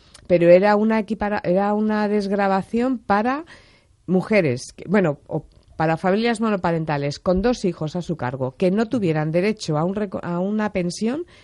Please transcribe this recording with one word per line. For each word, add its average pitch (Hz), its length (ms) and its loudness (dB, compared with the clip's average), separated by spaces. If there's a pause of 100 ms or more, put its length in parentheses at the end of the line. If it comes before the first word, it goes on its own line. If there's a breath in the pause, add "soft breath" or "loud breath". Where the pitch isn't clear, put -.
(260 soft breath)
pero 170 240 6
era 202 260 8
una 220 240 2
equipara-, 208 440 -4
era 196 300 2
una 214 340 0
desgravación 202 880 0
para 247 460 -2 (640 loud breath)
mujeres, 175 680 0
que, - 140 -18
bueno, 170 380 2
o - 200 -6 (300)
para 160 200 0
familias 214 440 0
monoparentales 165 800 -2
con 185 240 0
dos 240 220 0
hijos 170 320 -4
a 180 60 -4
su 165 140 -6
cargo 131 400 -6
que 180 140 2
no 214 160 0
tuvieran 160 460 -2
derecho 180 460 -2
a 156 60 0
un 190 100 -2
reco-, 202 280 -6
a 175 160 -6
una 208 340 -2
pensión, 214 520 -4 (200 soft breath)